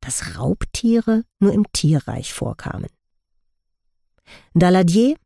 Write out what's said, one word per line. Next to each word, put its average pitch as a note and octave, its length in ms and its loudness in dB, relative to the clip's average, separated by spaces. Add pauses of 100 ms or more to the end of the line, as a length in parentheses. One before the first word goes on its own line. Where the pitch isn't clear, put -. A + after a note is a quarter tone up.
dass - 380 -10
Raubtiere A3+ 840 -2 (160)
nur G3 120 4
im G#3 200 2
Tierreich C#3 600 -2
vorkamen. - 560 -8 (1700)
Daladier, F#3 720 4